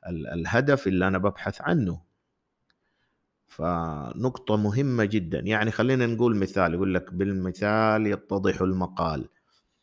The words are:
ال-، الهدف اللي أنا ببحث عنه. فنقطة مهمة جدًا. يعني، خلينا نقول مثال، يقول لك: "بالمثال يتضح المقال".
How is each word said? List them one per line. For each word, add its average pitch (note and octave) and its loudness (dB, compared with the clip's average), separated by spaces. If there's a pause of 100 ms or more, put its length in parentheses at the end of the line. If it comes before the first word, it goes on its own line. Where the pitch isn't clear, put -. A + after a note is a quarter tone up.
ال-، E2 -6
الهدف A#2 0
اللي F#2 4
أنا F#2+ 0
ببحث G2+ -4
عنه. A2+ 0 (1500)
فنقطة E2+ -2
مهمة A2+ 2
جدًا. F#2 -2
يعني، G#2+ 0
خلينا B2 2
نقول A#2 2
مثال، F#2 2
يقول F#2+ 0
لك: F2+ -2
"بالمثال G#2 0
يتضح G2 0
المقال". F2+ -2 (540)